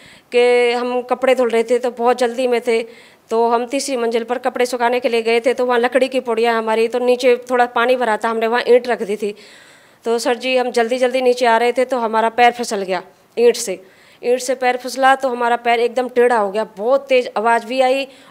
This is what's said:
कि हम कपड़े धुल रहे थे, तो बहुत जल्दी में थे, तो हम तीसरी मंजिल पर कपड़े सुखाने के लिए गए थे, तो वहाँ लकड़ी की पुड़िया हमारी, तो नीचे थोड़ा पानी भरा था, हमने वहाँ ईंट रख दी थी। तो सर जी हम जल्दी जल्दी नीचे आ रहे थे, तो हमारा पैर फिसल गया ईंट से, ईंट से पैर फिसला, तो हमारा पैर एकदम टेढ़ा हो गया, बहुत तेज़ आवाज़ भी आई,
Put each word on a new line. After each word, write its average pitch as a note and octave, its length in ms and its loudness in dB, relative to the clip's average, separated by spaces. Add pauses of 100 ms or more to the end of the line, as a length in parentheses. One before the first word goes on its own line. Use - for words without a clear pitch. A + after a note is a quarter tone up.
(320)
कि A#3+ 400 4
हम B3 300 -2
कपड़े B3+ 340 0
धुल A#3+ 140 0
रहे A3+ 140 0
थे, A#3+ 160 0
तो A#3+ 120 -4
बहुत A#3+ 260 0
जल्दी B3 300 -2
में A#3+ 140 0
थे, A3+ 240 -2 (440)
तो A#3 200 0
हम A#3+ 160 0
तीसरी C4+ 320 -4
मंजिल A#3 260 -2
पर A#3+ 140 -4
कपड़े B3 280 -2
सुखाने A#3+ 340 -2
के B3 100 -2
लिए A#3 120 0
गए A3+ 180 0
थे, A#3+ 140 0
तो B3 120 -2
वहाँ B3 140 0
लकड़ी A#3+ 280 2
की C4 120 -4
पुड़िया A#3 380 0
हमारी, A3 300 0
तो A#3+ 120 -4
नीचे B3 380 2 (120)
थोड़ा A#3+ 160 2
पानी A#3+ 300 0
भरा A3+ 220 0
था, A3+ 120 -4
हमने A3+ 180 -2
वहाँ A#3+ 200 0
ईंट A#3+ 200 4
रख A3 140 -2
दी G#3 140 -6
थी। G#3 200 -6 (680)
तो A#3 140 -2
सर B3 160 -2
जी B3+ 220 -2
हम B3 140 0
जल्दी A#3+ 260 0
जल्दी B3+ 240 0
नीचे B3 240 2
आ A3+ 120 4
रहे A#3+ 160 0
थे, B3+ 120 0
तो B3+ 120 -2
हमारा A3 320 0
पैर A#3+ 220 4
फिसल A#3 300 -6
गया F3+ 220 -6 (360)
ईंट A#3 160 6
से, G3 280 -8 (400)
ईंट B3 160 0
से B3+ 160 -4
पैर B3+ 220 -2
फिसला, C4 380 2
तो C4+ 140 -2
हमारा A#3+ 260 0
पैर A#3 240 0
एकदम A#3+ 300 -2
टेढ़ा A#3+ 280 2
हो G3+ 140 0
गया, G#3+ 120 -2
बहुत B3+ 440 -2
तेज़ B3 300 2
आवाज़ A#3 280 0
भी B3+ 160 -2
आई, C4+ 260 0 (240)